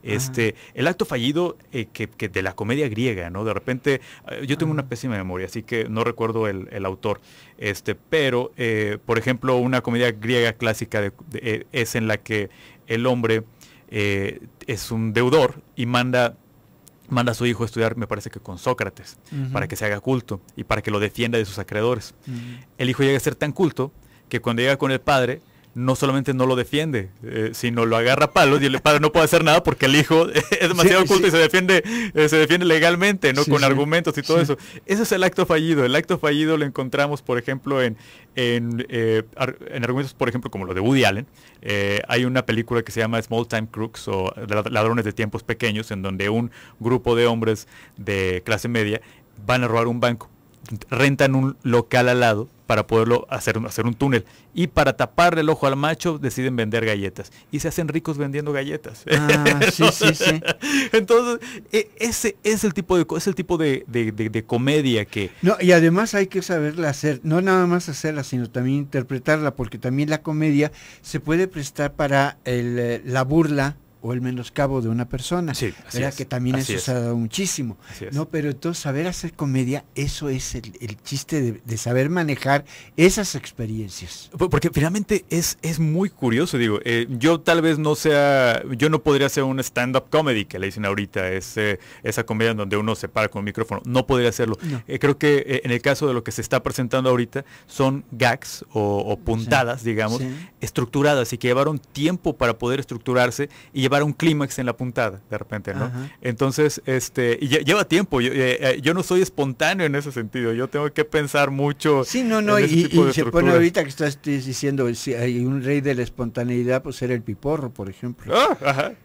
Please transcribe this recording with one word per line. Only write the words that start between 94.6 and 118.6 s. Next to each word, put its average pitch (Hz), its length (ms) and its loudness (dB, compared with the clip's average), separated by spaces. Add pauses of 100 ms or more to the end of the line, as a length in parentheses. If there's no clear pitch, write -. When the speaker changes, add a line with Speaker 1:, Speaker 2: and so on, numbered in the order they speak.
Speaker 1:
No. 135 220 -6
Speaker 2:
Eh, 135 120 -6
creo 139 180 2
que, 147 300 2
eh, 131 180 -2
en 123 60 -4
el 120 100 0
caso 143 260 0
de 131 60 2
lo 117 100 -2
que - 80 -8
se 113 120 -8
está 127 200 -2
presentando 131 460 -2
ahorita, 123 380 0 (200)
son 135 440 0
gags 123 640 -2
o, 104 240 0 (120)
o 101 40 0
Speaker 1:
Sí. - 100 -10
Speaker 2:
puntadas, 117 580 0
digamos, 110 380 -2
Speaker 1:
Sí. 127 80 -4 (320)
Speaker 2:
estructuradas 139 720 0
y 117 60 -8
que 123 100 -2
llevaron 139 300 2
tiempo 160 580 -4
para 117 220 0
poder 120 220 -2
estructurarse 123 680 -2 (240)
y 135 80 -4
llevar 131 220 2
un 147 100 0
clímax 147 460 0
en 127 80 -2
la 120 100 -4
puntada, 113 440 -4 (100)
de 107 80 -4
repente, 104 340 -8
¿no? 98 120 -2
Speaker 1:
Ajá. 127 260 -6 (100)
Speaker 2:
Entonces, 135 640 0
este, 123 560 0
y 143 80 -4
lle-, 143 160 2
lleva 190 200 2
tiempo, 160 360 2
yo, 127 120 0
eh, 127 280 0
eh, 131 220 0
yo 151 100 2
no 180 120 -2
soy 185 180 2
espontáneo 156 640 -2
en 143 80 0
ese 143 160 -4
sentido, 117 420 -4
yo 123 160 -2
tengo 147 240 -4
que 151 120 0
pensar 143 480 0
mucho 139 520 2
Speaker 1:
Sí, 254 200 -2
no, 220 180 2
no, 208 160 4
Speaker 2:
en 202 60 4
ese 151 100 2
Speaker 1:
y, 170 140 6
Speaker 2:
tipo 160 160 6
Speaker 1:
y - 20 6
Speaker 2:
de 131 60 2
Speaker 1:
se 156 100 0
pone 120 60 0
Speaker 2:
estructuras. 175 260 4
Speaker 1:
ahorita 170 300 4
que 139 60 -6
estás, 151 180 -2
estás 143 380 -4
diciendo, 135 500 0
si 131 180 -6
hay 120 300 0
un 135 180 0
rey 139 180 0
de 139 140 0
la 123 80 -2
espontaneidad, 123 800 -2
pues 135 200 -12
era 127 120 0
el 113 80 -4
Piporro, 135 500 -4
por 98 160 -10
ejemplo. - 480 -8
Speaker 2:
Ah, 269 280 2